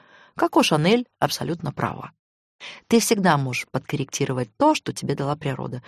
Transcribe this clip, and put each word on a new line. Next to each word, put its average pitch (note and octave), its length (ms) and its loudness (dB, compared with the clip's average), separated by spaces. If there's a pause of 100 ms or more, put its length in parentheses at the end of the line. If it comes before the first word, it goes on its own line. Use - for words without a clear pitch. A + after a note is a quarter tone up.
(360)
Коко C4 280 2
Шанель G3 420 2 (140)
абсолютно D#3+ 520 -4
права. - 400 -6 (760)
Ты A3+ 120 6
всегда F#3 380 4
можешь C3 320 -4
подкорректировать C3 880 -4
то, D4+ 160 4
что - 200 -4
тебе C3+ 220 -4
дала C#3+ 200 -2
природа, C#3 520 -8